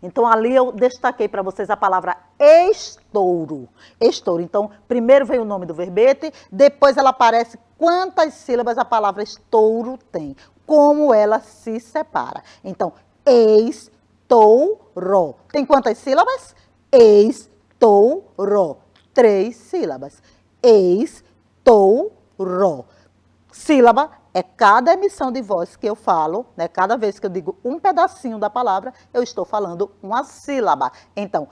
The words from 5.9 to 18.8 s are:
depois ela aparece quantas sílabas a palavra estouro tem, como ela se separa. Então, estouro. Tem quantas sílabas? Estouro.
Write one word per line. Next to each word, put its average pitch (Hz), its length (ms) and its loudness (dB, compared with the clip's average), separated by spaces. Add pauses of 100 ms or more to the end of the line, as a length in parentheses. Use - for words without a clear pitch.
depois 277 460 2
ela 269 140 2
aparece 233 460 0 (220)
quantas 349 560 -2
sílabas 240 420 -4
a 254 80 -4
palavra 208 380 -4
estouro 226 720 -2 (140)
tem, 151 240 -12 (320)
como 294 480 2
ela 214 240 2
se - 400 -12
separa. 233 640 -10 (220)
Então, 185 280 -8 (320)
estouro. 220 2000 0 (160)
Tem 294 120 -4
quantas 254 340 0
sílabas? 381 580 -4 (340)
Estouro. 208 1900 2 (340)